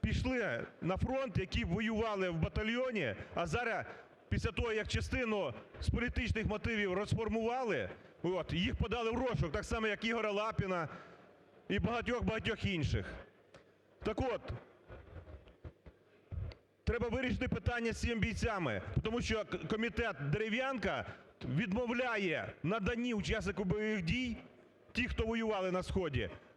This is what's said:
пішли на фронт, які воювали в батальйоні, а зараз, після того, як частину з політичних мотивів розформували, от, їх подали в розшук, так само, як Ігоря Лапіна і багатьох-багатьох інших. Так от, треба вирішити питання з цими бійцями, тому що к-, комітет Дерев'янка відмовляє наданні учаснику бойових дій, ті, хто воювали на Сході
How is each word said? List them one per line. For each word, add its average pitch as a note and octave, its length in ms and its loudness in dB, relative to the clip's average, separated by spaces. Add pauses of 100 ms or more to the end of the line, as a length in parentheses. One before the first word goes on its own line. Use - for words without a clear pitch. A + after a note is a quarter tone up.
пішли G#3+ 580 2 (200)
на F3+ 160 0
фронт, C4 420 0
які G#3 260 -2
воювали G#3 680 0
в E3+ 60 -2
батальйоні, G#3+ 760 0 (200)
а E3+ 120 0
зараз, G3 400 0 (420)
після A3 240 0
того, A#3+ 200 0
як G#3+ 160 0
частину A3 680 0 (260)
з - 100 2
політичних A#3 560 0
мотивів G#3 460 0
розформували, G#3+ 960 0 (340)
от, F3 300 -2
їх F3 240 0
подали A3+ 340 2
в A#3 40 0
розшук, A#3+ 380 2
так G#3 120 -2
само, A3+ 220 0
як G#3 180 0
Ігоря A3+ 260 2
Лапіна G3 580 0 (800)
і G3+ 100 2
багатьох-багатьох A3 840 0
інших. C#3+ 420 2 (1000)
Так - 160 0
от, C5 200 0 (2500)
треба A#3 240 2
вирішити B3 400 0
питання A#3 440 2
з - 80 -6
цими A#3 140 2
бійцями, G3 680 0 (200)
тому A#3 180 0
що A3 240 0
к-, F3+ 140 -6 (120)
комітет A3+ 460 0 (140)
Дерев'янка G#3+ 760 0 (380)
відмовляє G3+ 1080 0 (100)
наданні A3+ 520 0
учаснику G3+ 500 0
бойових G#3+ 380 2
дій, A#3+ 340 0 (560)
ті, A#3+ 160 0
хто A3+ 180 0
воювали G#3+ 440 2
на F3+ 120 2
Сході C#3 480 0 (260)